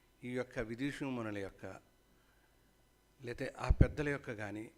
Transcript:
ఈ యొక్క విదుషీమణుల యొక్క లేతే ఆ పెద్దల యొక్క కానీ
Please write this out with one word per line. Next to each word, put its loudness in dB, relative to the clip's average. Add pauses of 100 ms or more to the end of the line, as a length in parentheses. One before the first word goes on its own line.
(240)
ఈ -8
యొక్క -6
విదుషీమణుల -4
యొక్క -10 (1600)
లేతే -8
ఆ -6
పెద్దల 8
యొక్క -4
కానీ -8